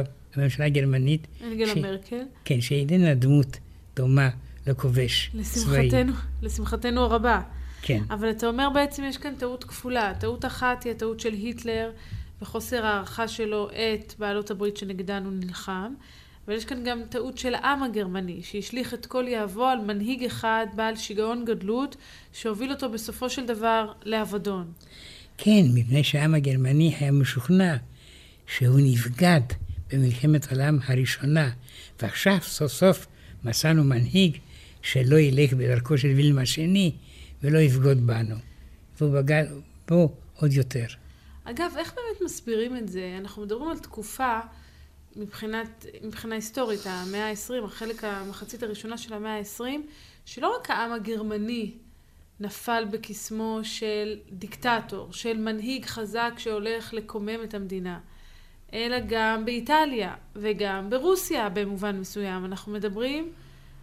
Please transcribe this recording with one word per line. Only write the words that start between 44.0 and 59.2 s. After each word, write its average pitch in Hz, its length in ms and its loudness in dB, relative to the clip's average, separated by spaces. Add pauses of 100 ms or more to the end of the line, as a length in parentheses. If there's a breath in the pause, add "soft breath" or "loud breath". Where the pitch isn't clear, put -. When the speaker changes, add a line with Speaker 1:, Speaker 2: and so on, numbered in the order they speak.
Speaker 2:
מבחינת, 220 680 -10 (160)
מבחינה 220 320 -10
היסטורית, 220 520 -4
המאה 190 400 -6
העשרים, 214 380 -8
החלק, 220 400 -10
המחצית 202 580 -10
הראשונה 220 360 -8
של 226 160 -14
המאה 214 200 -8
העשרים, 247 520 -8 (380 loud breath)
שלא 349 320 -4
רק 494 140 -6
העם 233 220 -2
הגרמני 214 800 -4 (680 soft breath)
נפל 226 500 -4
בקסמו 220 720 -6
של 214 560 -6 (140)
דיקטטור, 214 800 -6
של 226 240 -6
מנהיג 220 500 -6
חזק 233 520 -6
שהולך 226 560 -6
לקומם 220 500 -8
את 220 100 -10
המדינה, 185 460 -8 (720 soft breath)
אלא 233 240 -2 (120)
גם 220 360 0